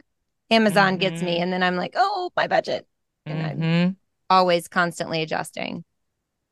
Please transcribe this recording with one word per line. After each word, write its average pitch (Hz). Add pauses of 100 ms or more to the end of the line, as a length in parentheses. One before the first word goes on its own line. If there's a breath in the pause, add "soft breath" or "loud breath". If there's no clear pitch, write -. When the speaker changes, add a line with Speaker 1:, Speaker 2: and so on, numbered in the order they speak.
(520)
Speaker 1:
Amazon 196
gets 170
me. 175
Speaker 2:
Mm-hmm. 175
Speaker 1:
And 185
then 185
I'm 180
like, 180
"Oh, 370
my -
budget." - (380)
And 156
I'm 156
Speaker 2:
Mm-hmm. 170 (380)
Speaker 1:
always 180
constantly 170
adjusting. 165 (680)